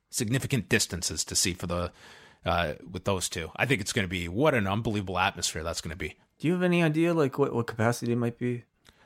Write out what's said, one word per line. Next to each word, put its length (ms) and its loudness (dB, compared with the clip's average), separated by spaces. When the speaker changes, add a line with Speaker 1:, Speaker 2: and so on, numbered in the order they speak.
Speaker 1:
significant 600 0
distances 560 0
to 100 -4
see 180 2
for 140 -8
the, 240 -2
uh, 280 0
with 140 -10
those 240 0
two. 260 -6
I 100 0
think 160 2
it's 120 -4
gonna 140 0
be, 200 -2
what 260 2
an 140 2
unbelievable 520 -2
atmosphere 440 0
that's 180 -4
gonna 140 -8
be. 200 -8
Speaker 2:
Do 80 -2
you 60 4
have 100 0
any 200 4
idea, 300 2
like, 240 2
what, 160 2
what 140 0
capacity 440 2
it 60 2
might 200 -2
be? 260 -4